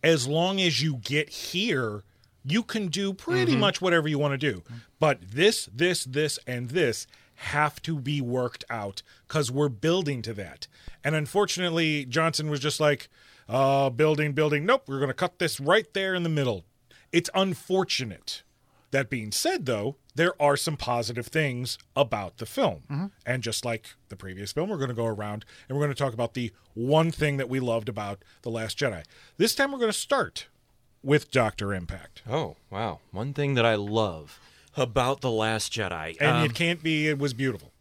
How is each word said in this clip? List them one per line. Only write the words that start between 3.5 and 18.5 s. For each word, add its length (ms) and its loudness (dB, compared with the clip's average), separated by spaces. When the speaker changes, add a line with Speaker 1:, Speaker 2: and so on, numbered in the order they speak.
Speaker 2:
Mm-hmm. 80 4
Speaker 1:
much 220 2
whatever 260 4
you 100 0
wanna 200 0
do. 240 -2
Speaker 3:
Mm-hmm. 120 -18
Speaker 1:
But 220 2
this, 380 2
this, 340 0
this, 420 -2
and 240 -6
this 360 0
have 480 0
to 160 -4
be 240 -2
worked 480 -2
out 320 -6
'cause 220 0
we're 180 2
building 540 0
to 100 -8
that." 340 -12
And 100 2
unfortunately, 920 2
Johnson 420 0
was 120 -2
just 200 -2
like, 300 2
"Uh, 400 4
building, 420 2
building. 320 2
Nope, 240 4
we're 120 -4
gonna 120 0
cut 260 -2
this 220 -2
right 320 4
there 220 0
in 80 0
the 80 0
middle." 340 0
It's 220 2
unfortunate. 1120 -2